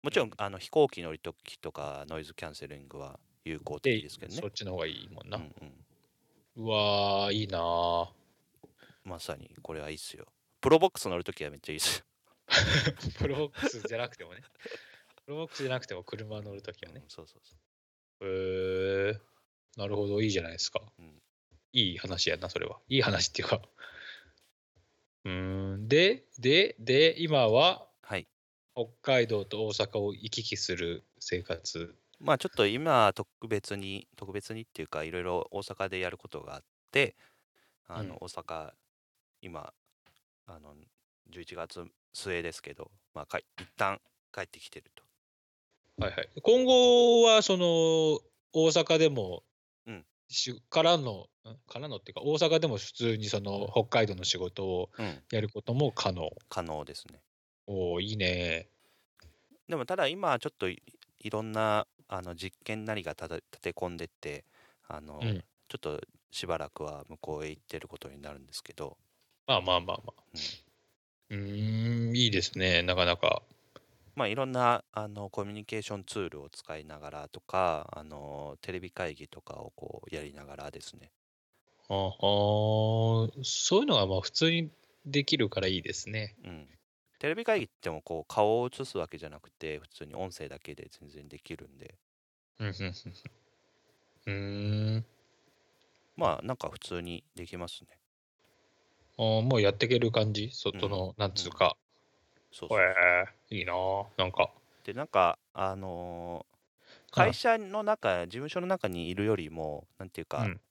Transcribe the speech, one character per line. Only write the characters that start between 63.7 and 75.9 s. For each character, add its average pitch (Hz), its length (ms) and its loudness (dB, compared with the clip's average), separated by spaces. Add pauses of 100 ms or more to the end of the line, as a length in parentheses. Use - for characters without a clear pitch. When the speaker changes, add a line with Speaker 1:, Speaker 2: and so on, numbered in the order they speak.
Speaker 1:
込 90 180 -4
ん 85 60 -8
で 82 100 -8
っ - 20 -14
て、 - 360 -12 (420)
あ 78 140 -12
の、 76 220 -14
Speaker 2:
う 117 40 -4
ん。 98 180 -4 (240)
Speaker 1:
ち - 60 -16
ょ - 20 -12
っ - 40 -10
と 76 200 -6 (300)
し - 160 -8
ば 85 120 -2
ら 73 120 -8
く - 120 -12
は 73 260 -10
向 80 100 -16
こ 78 200 -6
う 76 60 -6
へ 78 60 -8
行 76 80 -14
っ - 40 -20
て - 160 -12
る 76 100 -14
こ - 100 -16
と 67 100 -16
に 69 120 -18
な 73 120 -14
る 69 60 -16
ん 65 80 -20
で - 60 -20
す - 100 -12
け - 100 -20
ど。 - 240 -12 (500)
Speaker 2:
ま 127 100 4
あ 92 40 4
ま 90 140 2
あ 87 60 4
ま 92 140 -4
あ - 100 -8
ま - 120 -14
あ。 - 60 -20 (1080)
Speaker 1:
う 104 60 -8
ん。 - 20 -6
Speaker 2:
う 101 40 -6
ー 110 720 0
ん、 120 40 0
い 123 120 4
い - 20 4
で 98 120 2
す - 160 -4
ね、 90 240 4
な 90 120 2
か 90 100 4
な 87 120 4
か。 82 260 2 (720)
Speaker 1:
ま 139 100 -2
あ、 104 40 0
い 104 60 -2
ろ 131 120 -2
ん 131 60 -6
な、 123 300 4 (100)
あ 107 140 -4
の、 104 240 -10
コ 101 140 -4
ミ 101 80 -8
ュ - 20 -8
ニ 104 100 -10
ケ 110 140 -6
ー 104 40 -6
シ - 100 -8